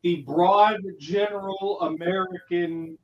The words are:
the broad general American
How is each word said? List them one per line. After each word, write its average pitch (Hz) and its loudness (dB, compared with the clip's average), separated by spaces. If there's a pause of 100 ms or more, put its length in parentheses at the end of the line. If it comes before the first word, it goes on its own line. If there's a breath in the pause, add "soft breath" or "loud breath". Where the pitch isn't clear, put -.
the 170 0
broad 190 4 (200)
general 196 -4
American 170 -4